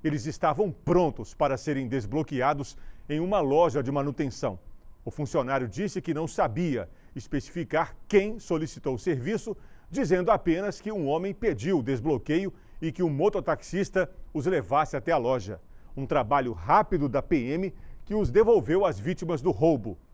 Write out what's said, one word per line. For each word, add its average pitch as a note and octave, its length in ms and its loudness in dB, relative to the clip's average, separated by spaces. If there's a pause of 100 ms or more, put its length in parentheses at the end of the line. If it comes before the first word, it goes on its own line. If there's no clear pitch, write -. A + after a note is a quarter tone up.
Eles D3 220 -2
estavam D#3 440 0
prontos E3+ 640 0
para C#3 220 2
serem C3+ 320 -2
desbloqueados C3+ 880 -2 (320)
em D3+ 100 -2
uma F#3 220 0
loja D3 420 4
de B2 80 -2
manutenção. C#3 680 -2 (460)
O A#2+ 80 -8
funcionário C3+ 560 0
disse F#3 360 -6
que E3 100 -4
não D#3 160 -2
sabia C3 580 0 (300)
especificar - 800 -4 (100)
quem G#3 320 4
solicitou D#3 560 -4
o A#2 40 -6
serviço, F3 580 -2 (340)
dizendo F#3 400 2
apenas F#3 480 2
que G#3+ 140 -8
um E3+ 160 -2
homem F3 240 0
pediu E3 460 0
o B2 40 0
desbloqueio D3 720 0 (300)
e E3 100 -2
que F3+ 100 -2
um E3+ 60 2
mototaxista E3+ 1000 0 (220)
os D3 120 -4
levasse D3 540 0
até E3 120 -4
a E3 60 4
loja. A#2 420 0 (380)
Um C#3 80 -6
trabalho C3 480 2
rápido D3 560 2
da C3 140 0
P D#3+ 160 2
M D#3 360 -2 (300)
que G3+ 100 -6
os G3 160 2
devolveu G3 540 6
às C3 160 0
vítimas D#3+ 400 -2
do D#3+ 100 2
roubo. A2+ 460 2 (180)